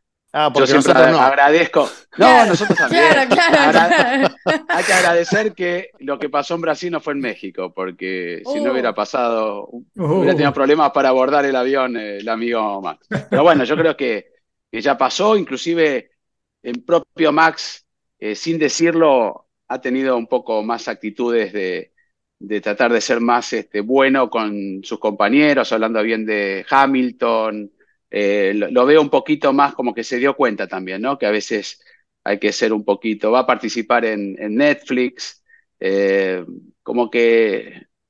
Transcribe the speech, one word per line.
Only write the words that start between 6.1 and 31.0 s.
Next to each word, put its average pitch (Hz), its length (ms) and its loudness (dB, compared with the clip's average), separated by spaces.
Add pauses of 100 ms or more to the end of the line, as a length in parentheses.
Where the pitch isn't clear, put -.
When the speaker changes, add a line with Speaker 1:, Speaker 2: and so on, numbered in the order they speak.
Speaker 2:
que 147 80 -6
pasó 143 260 -4
en 170 60 -4
Brasil 165 320 -4
no 156 80 -4
fue 151 140 -6
en 143 60 -6
México, 95 540 -8
porque 92 680 -8 (100)
si 294 100 -6
no - 100 -2
Speaker 3:
Uh. - 20 0
Speaker 2:
hubiera 120 220 -2
pasado, 110 760 -4
Speaker 4:
Uh. 120 140 -16 (140)
Speaker 2:
hubiera 175 380 0
tenido 143 200 0
problemas 143 380 2
para 135 180 2
abordar 131 360 2
el 135 100 -2
avión, 127 400 -2
eh, 104 220 -10
el 107 100 -10
amigo 113 520 -4
Max. 85 260 -12 (220)
Pero 147 140 2
bueno, 156 220 6
yo 139 120 -2
creo 160 200 0
que, 117 300 -4 (440)
que 113 100 -8
ya 135 160 0
pasó, 185 400 0
inclusive 156 760 -2 (500)
el 120 220 -10
propio 165 480 0
Max, 160 520 0 (360)
eh, 107 160 -6
sin 165 220 -6
decirlo, 156 880 0 (180)
ha 127 140 -8
tenido 131 360 -2
un 117 120 -6
poco 117 340 -2
más 113 240 -6
actitudes 110 640 -4
de, 92 400 -6 (460)
de 101 220 -6
tratar 110 320 0
de 113 80 2
ser 123 200 -2
más, 120 320 0
este, 104 280 -6
bueno 131 500 0
con 104 540 -6
sus - 160 -10
compañeros, 123 720 0
hablando 113 320 -2
bien 110 200 -4
de 101 460 -4
Hamilton. 120 1000 0 (400)
Eh, 101 440 0
lo, 101 160 -2
lo 123 140 4
veo 151 140 6
un 147 80 2
poquito 147 440 0
más 139 200 2
como 123 220 -4
que 117 80 -6
se 123 160 -6
dio 135 160 0
cuenta 107 320 -2
también, 92 340 -10